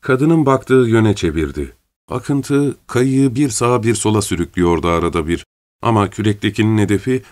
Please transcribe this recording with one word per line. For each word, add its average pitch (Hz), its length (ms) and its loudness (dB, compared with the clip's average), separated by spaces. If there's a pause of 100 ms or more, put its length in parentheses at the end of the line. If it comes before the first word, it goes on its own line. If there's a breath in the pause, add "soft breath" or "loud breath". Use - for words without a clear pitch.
kadının 147 460 2
baktığı 131 420 2
yöne 110 260 4
çevirdi. 73 580 -4 (360)
Akıntı 139 680 -2 (100)
kayığı 131 480 0
bir 135 160 0
sağa 120 320 0
bir 113 120 2
sola 107 280 0
sürüklüyordu 85 680 0
arada 85 400 -2
bir. 82 160 -4 (380)
Ama 104 280 0
kürektekinin 107 680 -2
hedefi 104 540 -2